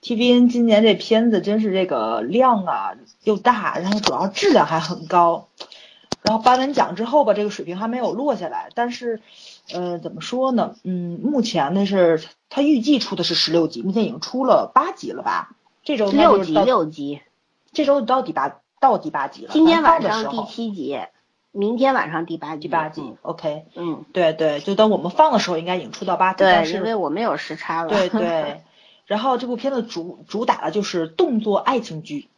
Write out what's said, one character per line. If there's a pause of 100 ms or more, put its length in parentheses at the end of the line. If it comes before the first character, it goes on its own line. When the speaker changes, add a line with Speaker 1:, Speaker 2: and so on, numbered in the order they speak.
Speaker 1:
T
V
N
今
年
这
片
子
真
是
这
个
量
啊 (320)
又
大，
然
后
主
要
质
量
还
很
高。 (760)
然
后
颁
完
奖
之
后
吧，
这
个
水
平
还
没
有
落
下
来，
但
是， (540)
呃，
怎
么
说
呢？
嗯，
目
前
的
是， (260)
它
预
计
出
的
是
十
六
集，
目
前
已
经
出
了
八
集
了
吧？ (320)
这
周
应
该
就
是
到
Speaker 2:
六
集，
六
集。 (520)
Speaker 1:
这
周
到
第
八， (180)
到
第
八
集
了。
Speaker 2:
今
天
晚
上
第
七
Speaker 1:
咱
放
的
时
候。
Speaker 2:
集， (500)
明
天
晚
上
第
八
集。
Speaker 1:
第
八
集，
Speaker 2:
嗯。
Speaker 1:
OK。 (100)
Speaker 2:
嗯。
Speaker 1:
对，
对，
就
当
我
们
放
的
时
候
应
该
已
经
出
到
八
集，
Speaker 2:
对，
Speaker 1:
但
是
Speaker 2:
因
为
我
没
有
时
差
了。
Speaker 1:
对，
对。 (460)
然
后
这
部
片
子
主，
主
打
的
就
是
动
作
爱
情
剧。